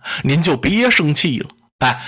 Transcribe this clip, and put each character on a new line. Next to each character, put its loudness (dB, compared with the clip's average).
您 2
就 2
别 0
生 2
气 0
了。” -8
哎， 0